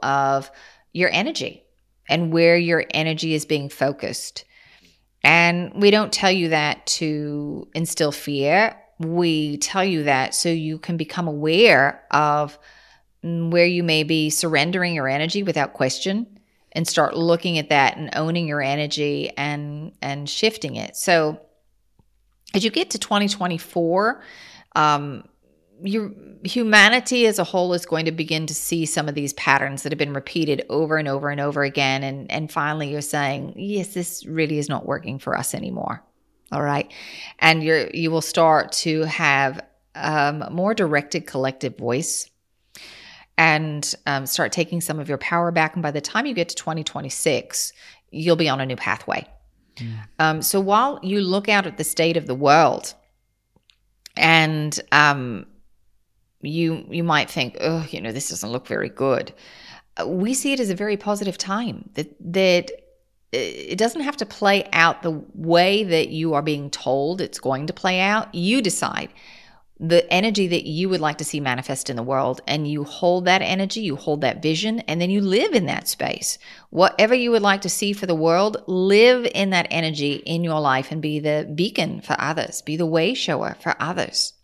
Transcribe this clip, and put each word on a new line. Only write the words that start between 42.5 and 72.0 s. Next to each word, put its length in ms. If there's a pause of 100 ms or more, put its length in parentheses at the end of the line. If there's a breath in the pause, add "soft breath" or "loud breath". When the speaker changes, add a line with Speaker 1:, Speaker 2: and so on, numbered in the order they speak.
Speaker 1:
and, 580 (120)
um, 180
start 260
taking 300
some 180
of 100
your 100
power 340
back. 220
And 80
by 80
the 100
time 260
you 80
get 140
to 80
twenty 260
twenty-six, 880 (380 loud breath)
you'll 240
be 140
on 120
a 60
new 100
pathway. 500 (500)
Speaker 2:
Mm. 180 (240)
Speaker 1:
Um, 240
so 160
while 460
you 160
look 280
out 180
at 100
the 80
state 320
of 100
the 80
world 600 (1200)
and, 640 (100)
um, 560 (920)
you, 480
you 160
might 240
think, 320
"Oh, 300
you 100
know, 120
this 180
doesn't 220
look 140
very 220
good." 460 (640 loud breath)
Uh, 60
we 280
see 180
it 80
as 100
a 40
very 220
positive 400
time, 580
that, 140 (240)
that 380 (600)
it 460
doesn't 240
have 160
to 80
play 480
out 300
the 200 (120)
way 500
that 240
you 260
are 60
being 300
told 500
it's 180
going 280
to 80
play 260
out. 340
You 280
decide 500 (680 loud breath)
the 320
energy 360
that 200
you 220
would 120
like 180
to 60
see 140
manifest 520
in 60
the 60